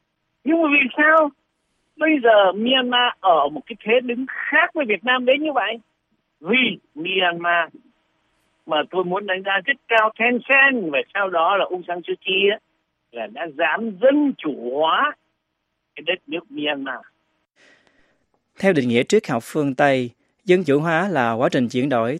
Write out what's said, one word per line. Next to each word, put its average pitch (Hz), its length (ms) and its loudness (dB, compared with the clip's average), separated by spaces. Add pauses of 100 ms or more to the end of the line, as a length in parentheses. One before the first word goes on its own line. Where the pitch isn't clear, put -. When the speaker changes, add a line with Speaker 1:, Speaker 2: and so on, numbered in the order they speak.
(440)
Speaker 1:
Nhưng 330 180 2
mà 302 100 2
vì 269 240 2
sao 311 340 4 (680)
bây 311 140 0 (120)
giờ 208 300 6
Myanmar 247 680 0
ở 156 280 2
một 151 180 -8
cái 220 180 -14
thế 233 160 2
đứng 247 280 -6
khác 320 460 -2
với 302 100 -2
Việt 208 200 -4
Nam 254 200 -2
đến 277 180 2
như 311 100 -4
vậy? 226 260 -4 (640)
Vì 214 380 -2 (160)
Myanmar 170 720 -2 (1000)
mà 160 100 -2 (140)
tôi 180 140 -2
muốn 190 220 -4
đánh 190 160 -6
giá 196 100 -4 (120)
rất 180 120 -2 (120)
cao 220 300 2
Thein 240 200 0 (100)
Sein 262 420 4
và 139 80 -2 (160)
sau 196 160 -2
đó 175 260 2
là 170 140 2
Aung 180 180 -6
San 180 180 -8
Suu 185 140 -6
Kyi 196 320 0
á, 226 60 -6 (540)
là 113 140 -8
đã 135 200 -10 (120)
dám 170 320 -2 (100)
dân 277 380 4
chủ 123 420 -6
hóa 196 340 0 (840)
cái 147 100 -16
đất 180 200 -4
nước 165 240 -10
Myanmar. 139 480 -8 (1600)
Speaker 2:
Theo 196 120 4
định 135 160 0
nghĩa 120 140 2
triết - 260 0
học 117 180 -4
phương 143 280 -2
Tây, 131 360 2 (340)
dân 180 200 2
chủ 143 160 2
hóa 170 280 0
là 123 240 0
quá 127 160 0
trình 127 200 0
chuyển 127 200 -2
đổi 127 320 -2